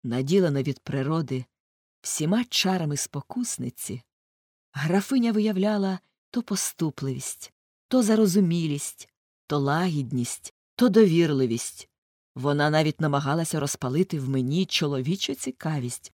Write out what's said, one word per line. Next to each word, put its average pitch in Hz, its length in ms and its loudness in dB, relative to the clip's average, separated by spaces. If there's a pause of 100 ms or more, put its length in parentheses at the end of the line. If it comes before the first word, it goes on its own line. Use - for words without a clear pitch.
Наділена 139 600 2
від 135 160 -4
природи 139 640 -4 (560)
всіма 202 440 -2
чарами 170 520 0
спокусниці, - 1040 -8 (720)
графиня 196 600 0
виявляла 202 680 0 (320)
то 240 120 -2
поступливість, - 1080 -6 (340)
то 254 160 4
зарозумілість, 175 1040 2 (380)
то 147 120 0
лагідність, 143 920 -2 (220)
то 247 140 4
довірливість. 160 1000 4 (460)
Вона 147 340 2
навіть 156 320 2
намагалася 151 580 0
розпалити 143 600 -2
в 131 100 -4
мені 135 360 0
чоловічу 147 680 -2
цікавість 151 800 -8